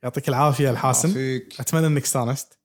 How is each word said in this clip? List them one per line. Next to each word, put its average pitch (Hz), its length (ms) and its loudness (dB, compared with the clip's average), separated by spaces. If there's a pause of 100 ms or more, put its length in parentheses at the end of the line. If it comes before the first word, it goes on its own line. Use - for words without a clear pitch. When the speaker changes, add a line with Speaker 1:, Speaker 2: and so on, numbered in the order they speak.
Speaker 1:
يعطيك 127 260 -4
العافية 139 420 2
الحسن. 127 380 2
Speaker 2:
يعافيك. 131 520 -4
Speaker 1:
أتمنى 160 260 0
إنك 147 160 2
استانست. 127 640 -4